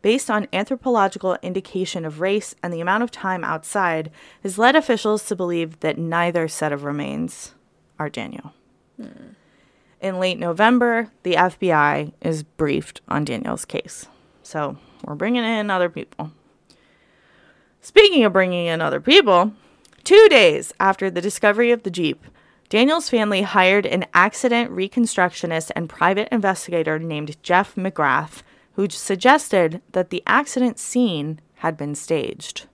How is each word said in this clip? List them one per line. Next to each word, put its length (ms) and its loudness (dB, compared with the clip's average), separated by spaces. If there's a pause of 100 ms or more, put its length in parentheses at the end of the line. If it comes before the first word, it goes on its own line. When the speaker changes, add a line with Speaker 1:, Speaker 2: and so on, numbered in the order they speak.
Speaker 1:
based 280 0
on 220 -2
anthropological 880 -2
indication 600 -6
of 160 -10
race 400 -2
and 120 -8
the 80 -8
amount 240 0
of 80 -8
time 320 -6
outside, 640 -4 (320)
has 160 -6
led 160 4
officials 520 0
to 100 -4
believe 420 -4
that 180 -4
neither 520 -2
set 240 -4
of 100 -6
remains 720 -8 (460)
are 80 -6
Daniel. 440 -12 (440)
Speaker 2:
Hmm. 380 -20 (680)
Speaker 1:
In 180 -6
late 220 -2
November, 720 0 (100)
the 140 0
F 220 2
B 120 0
I 420 2 (100)
is 200 -4
briefed 680 -4
on 160 -2
Daniel's 420 -6
case. 400 -10 (360)
So, 360 -8 (260)
we're 100 -12
bringing 300 -2
in 260 -2
other 200 -2
people. 420 -14 (1500)
Speaking 440 6
of 80 2
bringing 340 0
in 160 -2
other 180 -2
people, 520 4 (520)
two 240 10
days 520 4
after 300 2
the 120 -4
discovery 480 2
of 140 0
the 60 -6
Jeep, 340 -4 (440)
Daniel's 400 2
family 320 0
hired 460 2
an 260 -2
accident 580 2
reconstructionist 1040 -2
and 140 -6
private 420 0
investigator 680 -2
named 440 -8
Jeff 320 0
McGrath, 680 -2 (320)
who 160 -2
suggested 920 0 (120)
that 180 -2
the 160 -6
accident 520 0
scene 600 -2 (160)
had 220 -4
been 160 -6
staged. 800 -6